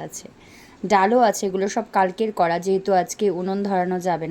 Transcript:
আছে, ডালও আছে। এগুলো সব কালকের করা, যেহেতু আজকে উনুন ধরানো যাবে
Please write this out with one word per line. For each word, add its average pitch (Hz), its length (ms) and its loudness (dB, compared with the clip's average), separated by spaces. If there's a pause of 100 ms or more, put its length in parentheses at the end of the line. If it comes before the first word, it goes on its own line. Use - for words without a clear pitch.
আছে, - 200 -18 (640)
ডালও 208 260 4 (100)
আছে। - 200 -2
এগুলো 190 180 0 (100)
সব 220 100 -4 (100)
কালকের 196 340 0 (100)
করা, 170 160 2 (100)
যেহেতু 190 240 0 (120)
আজকে 175 220 -6 (140)
উনুন 190 200 -4 (100)
ধরানো 185 280 0 (120)
যাবে 165 220 -2